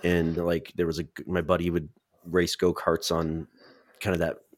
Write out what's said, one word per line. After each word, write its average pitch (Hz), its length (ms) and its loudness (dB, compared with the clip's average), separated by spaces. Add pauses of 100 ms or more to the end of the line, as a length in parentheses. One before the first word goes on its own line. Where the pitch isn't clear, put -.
and, 85 340 2
like, 85 380 -2
there 87 120 0
was 80 120 -4
a 85 40 -6
g-, 71 60 -12 (180)
my 87 140 0
buddy 87 280 0
would 82 200 -2 (360)
race 87 300 2
go-karts 85 580 0
on 80 340 -2 (520)
kinda 92 200 0
that, 82 180 0 (200)